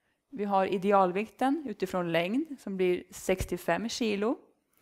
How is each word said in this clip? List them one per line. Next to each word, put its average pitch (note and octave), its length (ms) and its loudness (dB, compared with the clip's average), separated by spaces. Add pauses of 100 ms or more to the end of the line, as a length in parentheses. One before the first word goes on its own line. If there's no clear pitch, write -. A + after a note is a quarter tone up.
(300)
Vi G#3 160 -6
har G3 200 4
idealvikten G3+ 1040 2
utifrån F#3 420 -4
längd A3 480 0
som G3 180 -8
blir F3+ 340 2
sextiofem F#3 800 -2
kilo. G#3+ 480 -2 (440)